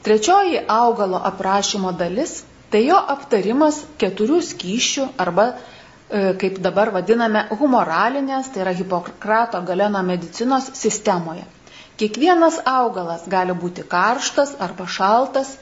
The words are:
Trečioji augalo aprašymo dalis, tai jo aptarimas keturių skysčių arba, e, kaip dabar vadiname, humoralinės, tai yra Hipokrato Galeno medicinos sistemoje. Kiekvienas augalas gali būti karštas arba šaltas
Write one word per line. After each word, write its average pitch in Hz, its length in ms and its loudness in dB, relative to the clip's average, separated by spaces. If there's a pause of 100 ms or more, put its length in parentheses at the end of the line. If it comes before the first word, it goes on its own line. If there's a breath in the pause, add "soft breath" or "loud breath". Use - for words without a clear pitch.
Trečioji 339 540 4 (100)
augalo 214 540 2
aprašymo 190 680 -2
dalis, 180 520 -4 (260)
tai 214 160 4
jo 349 120 4 (160)
aptarimas 269 680 0 (160)
keturių 214 420 2 (120)
skysčių 254 680 -4
arba, 180 320 2
e, - 880 -6
kaip 190 240 -2
dabar 196 320 0
vadiname, 214 560 2
humoralinės, 254 1040 0
tai 190 100 -4
yra 185 140 -2
Hipokrato 196 840 -2
Galeno 190 420 0
medicinos 220 720 -2
sistemoje. 175 720 -2 (520 loud breath)
Kiekvienas 311 680 2
augalas 190 600 -2
gali 185 260 0
būti 175 340 -8
karštas 247 720 0
arba 180 260 -8
šaltas 254 760 0